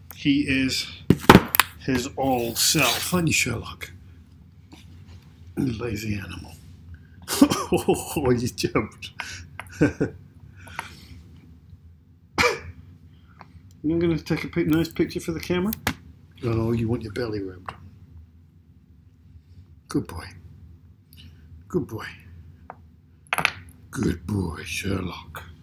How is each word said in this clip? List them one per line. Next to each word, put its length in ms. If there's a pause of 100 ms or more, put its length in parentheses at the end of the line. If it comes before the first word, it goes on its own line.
(160)
he 320
is 440 (880)
his 360
old 400
self. 560
Aren't 140
you, 60
Sherlock? 580 (1700)
You 160
lazy 420
animal. 380 (760)
<laughs> 140 (300)
Oh, 580
you 180
jumped. 640 (720)
<laughs> 0 (4000)
You're 180
gonna 200
take 240
a 40
pic-, 200
nice 200
picture 320
for 120
the 80
camera? 340 (720)
Oh, 280
you 160
want 140
your 100
belly 300
rubbed. 320 (2250)
Good 160
boy. 200 (1400)
Good 200
boy. 180 (1800)
Good 380
boy, 360
Sherlock. 800 (200)